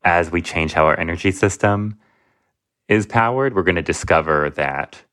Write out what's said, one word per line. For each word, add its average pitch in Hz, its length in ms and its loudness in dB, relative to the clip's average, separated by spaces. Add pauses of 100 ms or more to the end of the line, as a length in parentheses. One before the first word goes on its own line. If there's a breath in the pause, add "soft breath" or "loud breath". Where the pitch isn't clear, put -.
as 85 260 2
we 87 120 -2
change 80 320 -4
how 78 100 4
our 78 160 2
energy 85 300 -2
system 101 680 0 (880)
is 104 180 2
powered, 120 480 0
we're 95 80 2
gonna 85 200 0
discover 78 680 0
that 69 520 -6 (100)